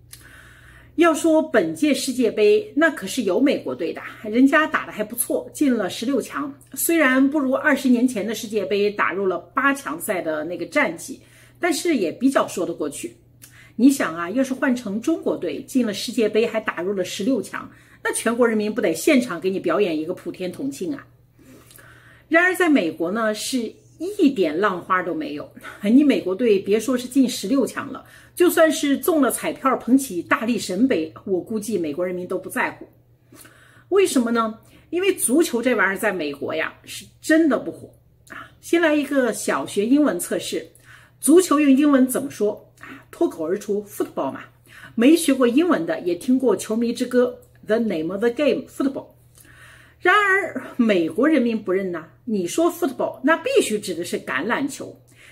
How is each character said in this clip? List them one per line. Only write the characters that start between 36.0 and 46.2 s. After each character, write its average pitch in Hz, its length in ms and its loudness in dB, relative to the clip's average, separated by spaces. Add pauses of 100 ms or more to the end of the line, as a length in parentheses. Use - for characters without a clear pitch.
美 151 220 -4
国 135 200 -6
呀， 156 200 -4 (100)
是 - 220 -16 (160)
真 320 260 4
的 233 80 2
不 - 140 -4
火 - 180 -14 (400)
啊。 - 220 -18 (100)
先 339 220 0
来 302 140 4
一 294 80 0
个 262 280 0
小 156 320 -4
学 202 220 -2
英 285 160 4
文 196 160 2
测 185 220 -4
试， - 260 -6 (540)
足 339 200 8
球 294 200 4
用 285 100 6
英 285 200 6
文 262 160 6
怎 214 140 -2
么 285 80 -6
说 - 400 -4 (120)
啊？ - 320 -20
脱 339 160 0
口 156 180 -8
而 185 100 -2
出 202 280 -4
football 151 480 -6
嘛。 - 80 -12 (560)
没 269 180 8
学 285 180 2
过 254 140 4
英 285 220 4
文 170 180 0
的 165 140 -4
也 175 160 -2
听 254 200 0